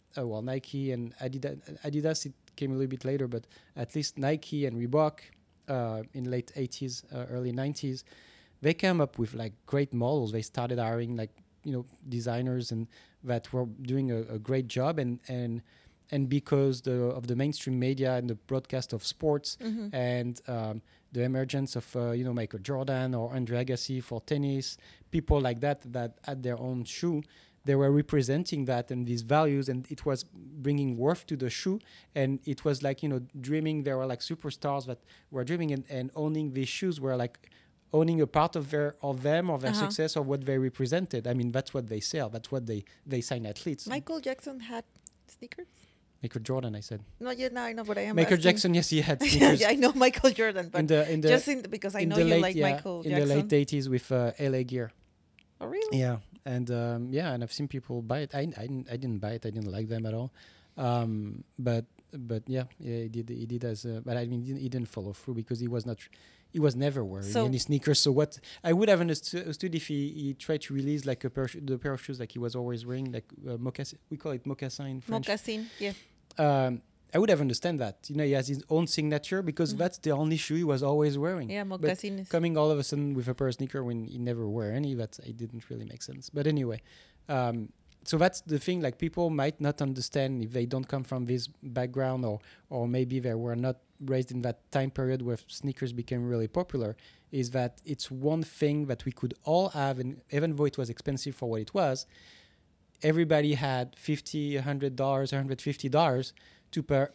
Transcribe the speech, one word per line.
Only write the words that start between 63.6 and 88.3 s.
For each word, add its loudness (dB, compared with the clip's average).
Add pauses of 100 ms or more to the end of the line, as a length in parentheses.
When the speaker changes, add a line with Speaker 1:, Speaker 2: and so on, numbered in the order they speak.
Speaker 1:
as -4
a, -6
but -2
I -2
mean, -2
he -6
didn't, -6
he -2
didn't -4
follow -6
through -8
because -4
he -4
was -2
not, -6 (520)
he -2
was 6
never 0
wearing -6
Speaker 2:
So 4
Speaker 1:
any 2
sneakers. 4
So 6
what, 2 (240)
I 4
would 6
have 8
understu-, 0
understood -4
if -4
he, -2
he -4
tried -2
to -6
release, 0
like, -2
a -2
pair -2
of -2
sho-, -12
the -2
pair -4
of -6
shoes, -8
like, -8
he -10
was -2
always -4
wearing, -4
like, -6 (240)
uh, -4
moccasin. -6 (100)
We -8
call -6
it -6
moccasin -6
in -8
French. -4
Speaker 2:
Moccasin, -4 (120)
yeah. -4 (460)
Speaker 1:
Um, 4 (340)
I 2
would 4
have 6
understand 0
that. -6
You -6
know, 2
he 4
has 2
his -4
own 4
signature 0
because 0
Speaker 2:
Mm-hmm. -2
Speaker 1:
that's 0
the 2
only 2
shoe -4
he 2
was 2
always 4
wearing. -2
Speaker 2:
Yeah, -4
Speaker 1:
But -6
Speaker 2:
moccasin 0
is -10
Speaker 1:
coming 4
all 6
of 4
a 2
sudden 0
with -2
a 2
pair 0
of 0
sneaker -4
when -4
he -10
never -2
wear -2
any, 0
that -6
it -12
didn't -10
really -10
make -14
sense. -14
But 0
anyway, 0 (480)
um, 0 (360)
so 0
that's 4